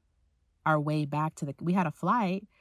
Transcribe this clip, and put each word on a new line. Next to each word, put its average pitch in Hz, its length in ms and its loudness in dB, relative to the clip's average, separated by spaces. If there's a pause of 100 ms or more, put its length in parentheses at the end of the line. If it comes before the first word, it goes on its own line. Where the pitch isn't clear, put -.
(640)
our 156 140 4
way 151 260 0
back 151 300 -4
to - 100 -8
the, 139 160 -8
we 165 120 0
had 185 140 2
a - 40 -4
flight 196 560 0 (140)